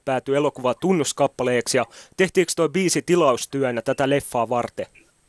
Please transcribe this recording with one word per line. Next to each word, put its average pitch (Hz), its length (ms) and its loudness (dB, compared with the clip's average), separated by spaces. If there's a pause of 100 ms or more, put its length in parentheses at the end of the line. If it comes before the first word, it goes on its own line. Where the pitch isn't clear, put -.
päätyy 135 320 -2
elokuva 131 380 0
tunnuskappaleeksi, 135 1040 0
ja 117 80 2 (320)
tehtiinkö 180 400 2
toi 160 120 2
biisi 160 340 0
tilaustyönä 135 800 0
tätä 135 280 0
leffaa 127 380 -2
varten? 117 380 -4 (420)